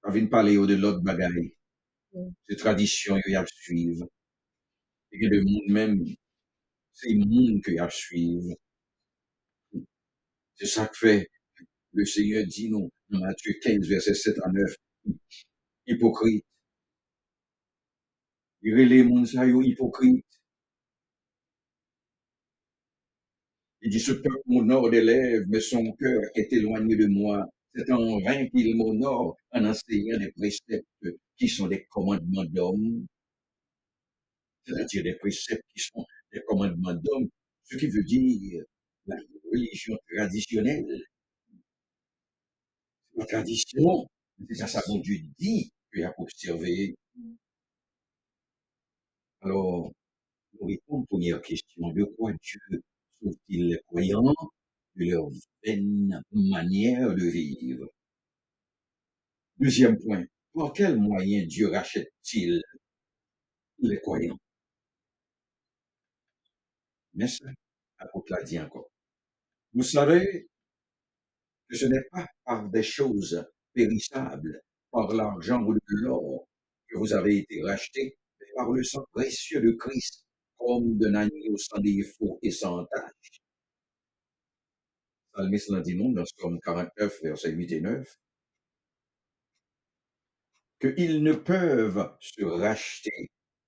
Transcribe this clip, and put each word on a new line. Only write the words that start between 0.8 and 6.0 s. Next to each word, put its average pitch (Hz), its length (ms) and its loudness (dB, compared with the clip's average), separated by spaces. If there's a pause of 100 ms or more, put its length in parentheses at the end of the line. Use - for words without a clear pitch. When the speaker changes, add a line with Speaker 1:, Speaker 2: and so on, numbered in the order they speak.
Speaker 1:
bagaille. 87 520 -2 (600)
Speaker 2:
Mm. 180 160 -10 (180)
Speaker 1:
Ces 208 80 -6
traditions, 104 680 2
il 98 60 -4
y 95 40 2
a 95 60 2
à 92 40 -2
suivre. 85 640 -4 (1040)
Et 95 80 -16
que 110 60 0
le 101 180 4
monde 101 280 2
même, 104 320 2 (880)